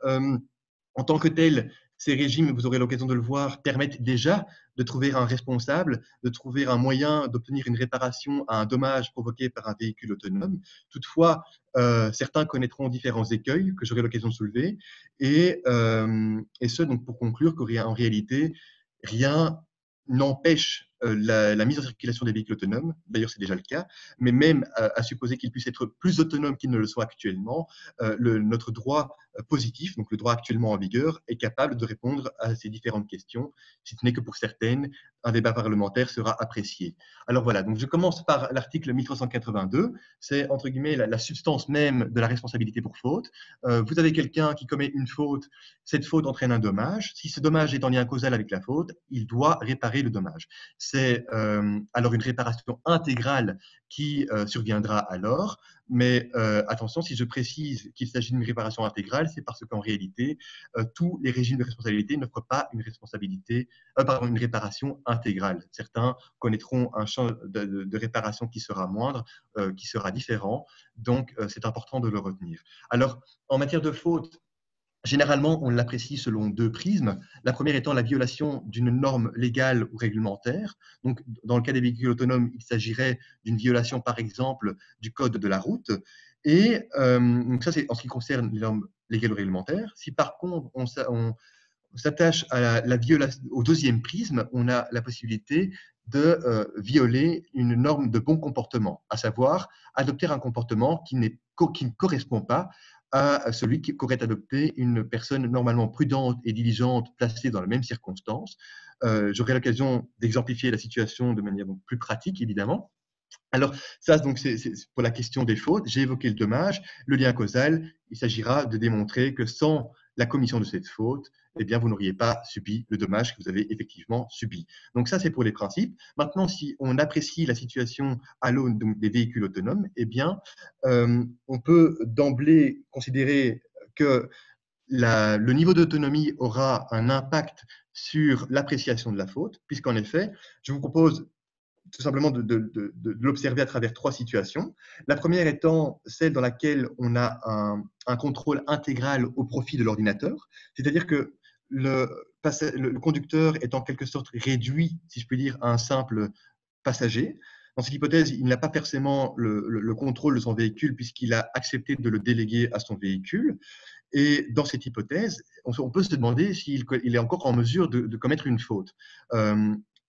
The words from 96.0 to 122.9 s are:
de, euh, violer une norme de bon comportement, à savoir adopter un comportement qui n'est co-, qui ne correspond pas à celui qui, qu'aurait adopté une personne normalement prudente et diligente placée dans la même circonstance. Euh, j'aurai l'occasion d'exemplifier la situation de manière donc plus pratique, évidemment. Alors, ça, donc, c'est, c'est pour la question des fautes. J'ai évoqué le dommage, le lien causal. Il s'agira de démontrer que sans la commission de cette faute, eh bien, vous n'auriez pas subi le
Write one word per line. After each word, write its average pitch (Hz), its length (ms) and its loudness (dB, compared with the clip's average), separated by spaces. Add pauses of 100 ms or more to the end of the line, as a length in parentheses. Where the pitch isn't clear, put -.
de, 147 360 4
euh, 110 200 2 (120)
violer 131 800 4
une 120 180 2
norme 135 380 2
de 113 80 2
bon 151 180 4
comportement, 120 720 -4
à 110 80 -4
savoir 127 500 0 (280)
adopter 139 320 0
un 147 100 -2
comportement 120 720 0
qui 131 80 -6
n'est 110 240 0 (160)
co-, 165 140 4
qui 160 160 -6
ne 120 60 -4
correspond 131 500 0
pas 160 280 0 (440)
à 143 380 2
celui 117 300 0
qui, - 160 -6
qu'aurait 123 260 -2
adopté 123 540 -2
une 120 260 0
personne 127 420 -4
normalement 120 440 2
prudente 127 560 0
et 113 80 -2
diligente 117 640 0
placée 117 340 -2
dans 104 80 -2
la 90 80 -6
même 123 160 0
circonstance. 117 720 -10 (480)
Euh, 107 300 2
j'aurai 117 200 0
l'occasion 127 560 0 (100)
d'exemplifier 120 520 0
la 107 60 2
situation 117 560 -2
de 104 80 -2
manière 101 240 -4
donc 95 200 -10
plus 120 140 -4
pratique, 120 420 -6
évidemment. 110 480 -2 (640)
Alors, 139 240 2 (240)
ça, 151 180 6
donc, 139 220 -2
c'est, 120 180 -2
c'est 113 140 -6 (220)
pour 123 100 0
la 117 80 2
question 123 320 -4
des 113 140 2
fautes. 185 300 0
J'ai 131 140 0
évoqué 131 280 0
le 104 60 0
dommage, 131 460 0 (240)
le 139 120 4
lien 131 160 6
causal. 139 600 2 (180)
Il 113 60 -10
s'agira 117 480 0
de 113 120 -2
démontrer 113 560 0
que 120 120 -2
sans 151 460 2 (240)
la 123 100 2
commission 123 340 2
de 104 60 0
cette 92 220 -6
faute, 127 440 -4 (280)
eh 107 60 -2
bien, 113 140 0
vous 117 100 2
n'auriez 98 240 0
pas 117 320 0
subi 107 440 -8
le 107 80 0